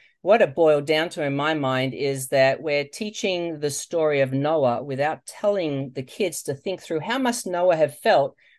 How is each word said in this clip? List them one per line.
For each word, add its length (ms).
what 200
it 140
boiled 300
down 240
to 140
in 120
my 180
mind 400
is 360
that 320
we're 240
teaching 720
the 100
story 520
of 120
Noah 500
without 420
telling 640
the 120
kids 400
to 100
think 280
through 200
how 160
must 300
Noah 280
have 240
felt 360